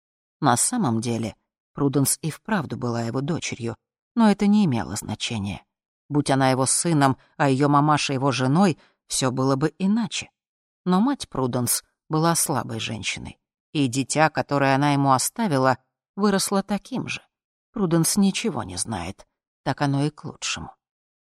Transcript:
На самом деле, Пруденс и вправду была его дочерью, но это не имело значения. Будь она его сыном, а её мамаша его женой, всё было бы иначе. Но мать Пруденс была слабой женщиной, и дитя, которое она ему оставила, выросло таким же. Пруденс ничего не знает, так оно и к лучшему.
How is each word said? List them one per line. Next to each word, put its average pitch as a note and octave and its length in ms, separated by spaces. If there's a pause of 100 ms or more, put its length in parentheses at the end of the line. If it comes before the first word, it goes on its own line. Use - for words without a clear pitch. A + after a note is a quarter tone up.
(400)
На B2+ 180
самом C3 440
деле, A2+ 340 (380)
Пруденс C#3+ 480
и D#3+ 80
вправду D3 480
была A#2 240
его A#2 200
дочерью, C3 540 (400)
но A3+ 140
это G3+ 160
не G#3 200
имело G#2+ 300
значения. G#2+ 720 (420)
Будь C#3+ 220
она C3+ 220
его C3 160
сыном, C#3+ 500 (180)
а C#3+ 140
её C3+ 180
мамаша C#3+ 460
его C3+ 180
женой, C#3 460 (300)
всё C3 240
было C3 240
бы D3 240
иначе. G#3 500 (560)
Но F#3 160
мать C4+ 260
Пруденс B2 560 (260)
была D#3+ 260
слабой B2 440
женщиной, A2+ 600 (340)
и C#3 140
дитя, C3+ 420
которое C3+ 460
она C#3+ 180
ему C#3 180
оставила, C3 680 (360)
выросло G3 480
таким G3+ 440
же. - 140 (500)
Пруденс E3 440
ничего F#3+ 480
не F2+ 140
знает, F#2 500 (360)
так C#3+ 180
оно C#3 240
и D3+ 40
к - 140
лучшему. - 480 (640)